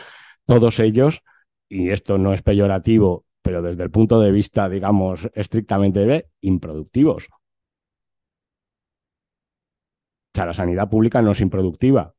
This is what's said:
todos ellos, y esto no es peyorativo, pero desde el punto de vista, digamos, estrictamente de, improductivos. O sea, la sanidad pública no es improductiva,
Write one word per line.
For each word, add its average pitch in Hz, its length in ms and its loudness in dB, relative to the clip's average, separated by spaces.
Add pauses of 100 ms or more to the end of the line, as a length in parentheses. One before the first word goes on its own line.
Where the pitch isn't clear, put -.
(460)
todos 117 340 4
ellos, 117 420 0 (460)
y 92 240 -4
esto 104 260 -2
no 95 160 0
es 92 80 -4
peyorativo, 101 840 0 (180)
pero 90 180 -4
desde 87 220 -6
el 85 80 -8
punto 113 280 4
de 104 120 4
vista, 101 380 0
digamos, 95 640 -2
estrictamente 101 680 -2
de, 143 240 -2 (120)
improductivos. 90 840 -2 (3000)
O - 0 -
sea, 92 140 -4
la 85 60 -8
sanidad 90 360 -4
pública 110 320 2
no 107 100 2
es 101 100 -2
improductiva, 95 760 -2